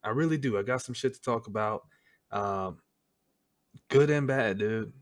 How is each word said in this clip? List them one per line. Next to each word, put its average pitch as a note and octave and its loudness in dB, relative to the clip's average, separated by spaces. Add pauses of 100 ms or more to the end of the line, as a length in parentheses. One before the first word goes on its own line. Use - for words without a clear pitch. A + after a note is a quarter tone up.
I G#2+ -6
really D#3 0
do. B2 0
I G2+ 0
got B2+ -2
some B2 -10
shit B2+ -2
to - -20
talk A#2 -2
about. G#2+ -2 (500)
Um, G2 -4 (1080)
good C#3+ 6
and D3 2
bad, A#2 2
dude. A2 -2